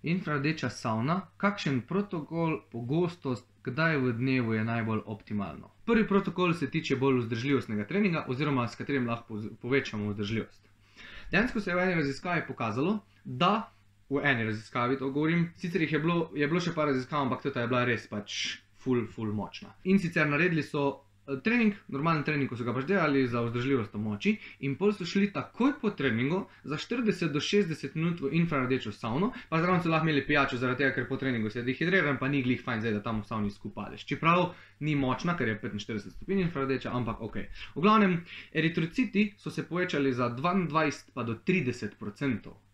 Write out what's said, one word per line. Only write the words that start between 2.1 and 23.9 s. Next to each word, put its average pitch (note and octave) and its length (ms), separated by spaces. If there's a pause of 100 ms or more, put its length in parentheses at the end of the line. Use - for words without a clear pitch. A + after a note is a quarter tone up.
pogostost, C3 760 (160)
kdaj D#3 340
v B2+ 160
dnevu B2 400
je A2 100
najbolj A2 420
optimalno? G2+ 680 (140)
Prvi A3 220
protokol F3+ 460
se D3 160
tiče C3 260
bolj B2+ 280
vzdržljivostnega A#2 680
treninga F3+ 400
oziroma C3 380
s - 80
katerim C3+ 320
lahko A#2 260
poz-, G#2+ 160 (120)
povečamo A#2+ 500
vzdržljivost. G#2 580 (640)
Dejansko A3+ 280
se F#3+ 120
je F3 40
v F3+ 120
eni F3+ 80
raziskavi D#3 520
pokazalo, C3 520 (240)
da, F3+ 480 (380)
v C#3 120
eni C3 240
raziskavi A#2+ 540
to C3+ 100
govorim, D#3+ 480
sicer F3 240
jih D3+ 120
je D3+ 60
bilo, E3+ 200 (160)
je C#3+ 120
bilo F3 140
še E3+ 140
par D3+ 160
raziskav, C3+ 340
ampak A2+ 160
teta B2+ 240
je A#2 60
bila B2 180
res A2 220
pač - 480 (260)
ful, A#2+ 240
ful G#2+ 240
močna. - 400 (160)
In G3 100
sicer E3+ 300
naredili D#3+ 340
so, C#3+ 200 (420)
eh, C#3 160
trening, A3 320 (160)
normalen D3+ 340
trening, C#3+ 260
ko A#2+ 80
so A#2+ 100
ga B2 80
pač C3+ 100
delali D3+ 420
za A#2+ 200
vzdržljivost A#2+ 480